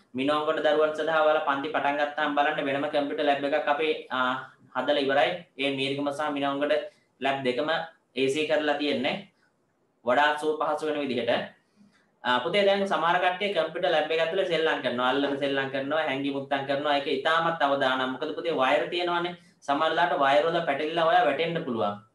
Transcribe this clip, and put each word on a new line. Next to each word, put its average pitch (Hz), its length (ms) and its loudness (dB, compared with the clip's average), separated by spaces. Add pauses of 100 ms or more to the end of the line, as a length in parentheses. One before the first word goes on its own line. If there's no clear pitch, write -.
(140)
මිනෝංගොඩ 151 480 0
දරුවන් 151 320 4
සඳහා 156 300 2
ඔයාලා 151 240 4
පන්ති 139 260 -2
පටන් 143 240 0
ගත්තාම 147 380 -2
බලන්න 151 280 0
වෙනම 139 220 -2
කම්පියුටර් 147 400 -2
ලැබ් 143 180 2
එකක් 147 240 0
අපේ, 151 240 0 (160)
ආ, 127 260 0 (360)
හදලා 139 340 0
ඉවරයි. 139 260 2 (280)
ඒ 139 180 0
මීරිගම 139 360 -2
සහ 151 180 -4
මිනෝංගොඩ 143 440 0 (460)
ලැබ් 135 240 -2
දෙකම 123 260 -2 (420)
ඒ 131 160 0
සී 147 200 -2
කරලා 147 300 0
තියෙන්නේ. 143 380 -2 (880)
වඩාත් 147 360 2
සුව 156 160 0
පහසු 151 300 -2
වෙන 147 160 -2
විදිහට. 123 280 -2 (920)
ආ, 123 160 2
පුතේ 160 240 2
දැන් 196 220 4
සමහර 170 320 2
කට්ටිය 185 360 0
කම්පියුටර් 165 360 0
ලැබ් 151 200 2
එක 160 100 0
ඇතුලේ 180 260 0
සෙල්ලම් 156 360 0
කරනවා. 123 280 0
අල්ලන 139 280 0
සෙල්ලම් 139 320 -2
කරනවා, 143 360 -2
හැංගි 139 240 -2
මුත්තම් 139 360 -4
කරනවා. 143 300 0
ඒක 143 220 -2
ඉතාමත් 165 440 0
අවදානම්. 131 480 0
මොකද - 240 -6
පුතේ 170 200 -4
වයර් 143 340 2
තියෙනවනේ. 175 480 -2 (280)
සමහර 156 260 2
වෙලාවට 143 300 0
වයර් 139 240 6
වල 170 180 0
පැටලිලා 156 460 0
ඔයා 165 160 6
වැටෙන්න 160 400 0
පුළුවන්. 110 320 -2 (180)